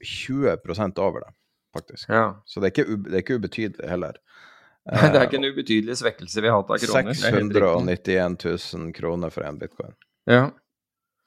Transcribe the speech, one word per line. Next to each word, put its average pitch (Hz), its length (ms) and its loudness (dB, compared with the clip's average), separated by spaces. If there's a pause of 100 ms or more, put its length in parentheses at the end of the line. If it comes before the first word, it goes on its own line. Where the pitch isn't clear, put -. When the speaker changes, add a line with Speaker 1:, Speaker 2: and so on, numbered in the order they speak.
Speaker 1:
tjue 131 640 -2
prosent 95 340 -4
over 90 300 -2
det, - 20 -20 (460)
faktisk. - 340 -12
Speaker 2:
Ja. 110 160 4 (240)
Speaker 1:
Så 98 140 -6
det 95 80 2
er - 20 -4
ikke 127 160 0
ube-, 101 220 -4
det 92 80 0
er 87 80 -4
ikke 127 160 0
ubetydelig 95 480 -6
heller. 90 260 -4 (360)
Speaker 2:
<laughs> - 360 -20
Nei, 110 160 6
det 151 80 6
er 143 80 6
Speaker 1:
Eh, 123 80 4
Speaker 2:
ikke 135 140 -2
en 139 80 -2
ubetydelig 117 500 0
svekkelse 110 400 -4
vi 110 80 4
har 104 140 4
hatt 104 100 -4
av 107 80 0
kroner. 117 80 -2
Det 110 80 2
er 131 60 4
helt 110 100 -2
riktig. 117 160 0
Speaker 1:
Seks 107 140 4
hundre 101 320 4
og 87 160 0
nittién 90 500 0
tusen 85 540 -6
kroner 85 420 -4
for - 140 -4
en 73 100 -12
bitcoin. - 340 -14 (300)
Speaker 2:
Ja. 123 200 6 (800)